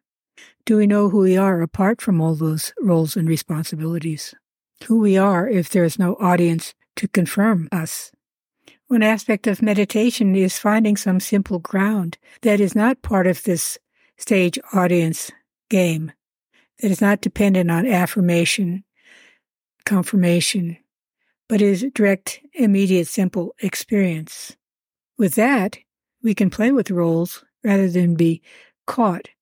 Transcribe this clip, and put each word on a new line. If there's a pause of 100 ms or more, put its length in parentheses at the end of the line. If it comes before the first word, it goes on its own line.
(640)
Do
we
know
who
we
are
apart
from
all
those
roles
and
responsibilities? (520)
Who
we
are
if
there
is
no
audience (220)
to
confirm
us? (760)
One
aspect
of
meditation
is
finding
some
simple
ground (240)
that
is
not
part
of
this (400)
stage (140)
audience (400)
game, (680)
that
is
not
dependent
on
affirmation, (1000)
confirmation, (720)
but
is (100)
direct, (120)
immediate,
simple
experience. (640)
With
that, (440)
we
can
play
with
roles (180)
rather
than
be (440)
caught (140)